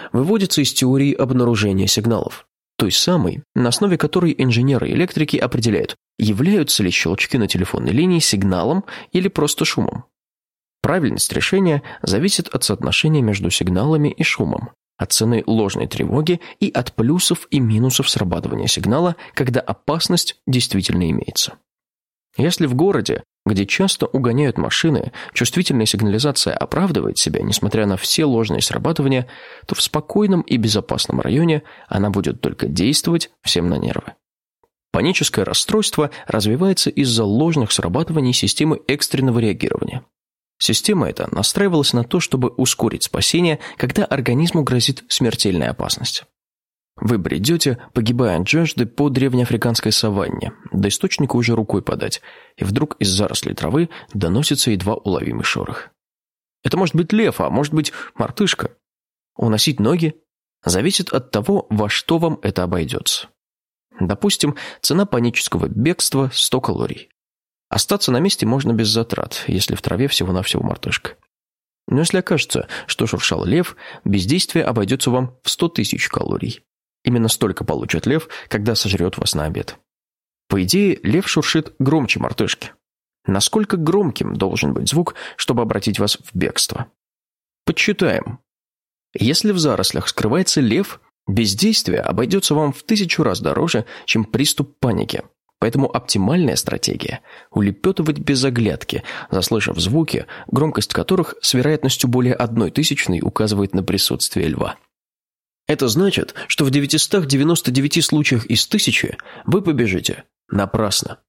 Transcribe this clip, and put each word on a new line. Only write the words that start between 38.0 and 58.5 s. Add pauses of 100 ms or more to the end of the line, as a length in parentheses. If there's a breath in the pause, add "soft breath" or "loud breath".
системы
экстренного
реагирования. (600)
Система
эта
настраивалась
на
то,
чтобы
ускорить
спасение, (180 loud breath)
когда
организму
грозит
смертельная
опасность. (720)
Вы
бредете, (160 loud breath)
погибая
от
жажды
по
древнеафриканской
саванне. (180)
До
источника
уже
рукой
подать, (340 loud breath)
и
вдруг
из
зарослей
травы (260 loud breath)
доносится
едва
уловимый
шорох. (720)
Это
может
быть
лев,
а
может
быть (220 loud breath)
мартышка. (640)